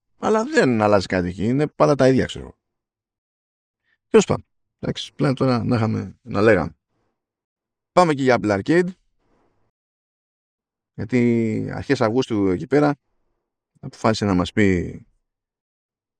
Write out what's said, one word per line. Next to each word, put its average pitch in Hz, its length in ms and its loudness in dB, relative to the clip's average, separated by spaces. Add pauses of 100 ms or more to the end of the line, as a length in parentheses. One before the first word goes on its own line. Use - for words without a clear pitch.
(180)
Αλλά 220 260 0
δεν 156 380 2
αλλάζει 104 240 2
κάτι 90 220 -2
εκεί, 90 160 -6
είναι 135 220 0
πάντα 151 280 2
τα 135 140 2
ίδια, 123 160 2
ξέρω. 67 340 -14 (1500)
Τέλος 220 180 4
πάντων, - 200 -6 (320)
εντάξει, - 360 -10
πλέον 143 200 -2
τώρα 127 300 -2
να 123 120 0
είχαμε, 104 460 -4
να 101 180 -6
λέγαμε. 101 360 2 (1160)
Πάμε 175 220 4
και 135 80 -4
για 123 180 4
Apple 98 200 0
Arcade. 170 280 0 (2000)
Γιατί 113 800 -2
αρχές 123 260 -2
Αυγούστου 113 460 0
εκεί 90 200 -2
πέρα 147 280 2 (840)
αποφάσισε 113 440 -2
να 98 100 2
μας 87 180 -2
πει 92 540 -2 (1120)